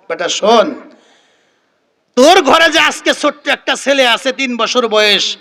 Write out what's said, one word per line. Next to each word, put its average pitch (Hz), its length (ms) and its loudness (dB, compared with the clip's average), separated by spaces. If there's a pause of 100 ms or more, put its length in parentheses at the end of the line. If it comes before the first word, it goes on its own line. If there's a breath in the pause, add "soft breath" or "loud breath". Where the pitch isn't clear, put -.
"বেটা 165 200 -6
শোন, 190 460 0 (1400 soft breath)
তোর 330 260 4
ঘরে 320 280 2
যে 320 80 0
আজকে 302 360 -2
ছোট্ট 285 340 -6
একটা 262 280 -4
ছেলে 269 300 0
আছে 240 260 -2
তিন 254 240 -6
বছর 220 320 -2
বয়স, 208 520 0